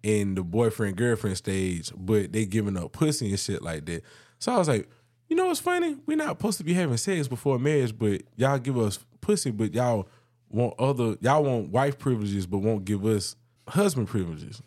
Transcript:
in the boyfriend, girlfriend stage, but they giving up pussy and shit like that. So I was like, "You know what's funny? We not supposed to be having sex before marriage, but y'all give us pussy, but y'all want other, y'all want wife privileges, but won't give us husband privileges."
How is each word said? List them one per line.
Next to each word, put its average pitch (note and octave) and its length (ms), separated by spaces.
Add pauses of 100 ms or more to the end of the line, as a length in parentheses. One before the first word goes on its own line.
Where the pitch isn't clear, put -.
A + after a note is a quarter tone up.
in G2+ 340
the F#2+ 60
boyfriend, G#2 540
girlfriend A2 400
stage, F#2 600
but F#2+ 360
they G#2+ 140
giving G2+ 300
up E2 160
pussy D3 380
and G2 80
shit - 240
like D#2+ 240
that. E2+ 160 (360)
So - 140
I A#3+ 60
was E3 100
like, A2+ 200 (400)
"You D#4+ 80
know F#4 100
what's F4 140
funny? F4 360 (100)
We D#4 100
not D4+ 140
supposed - 280
to E3 60
be E3+ 100
having D#3+ 220
sex E3 320
before B2+ 300
marriage, C3 400
but G#2 240 (140)
y'all C3+ 220
give B2+ 200
us G#2 200 (220)
pussy, F#3+ 300
but G#2 240
y'all A#2 340 (400)
want A#2 300
other, B2 420
y'all C#3+ 220
want A#2 280
wife C3+ 280
privileges, G#2 480
but G2 120
won't G#2 260
give G2 200
us G#2+ 300 (340)
husband D3+ 400
privileges." E2+ 580